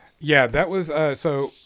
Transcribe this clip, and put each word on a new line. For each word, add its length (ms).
Yeah, 220
that 220
was, 200
uh, 280
so 340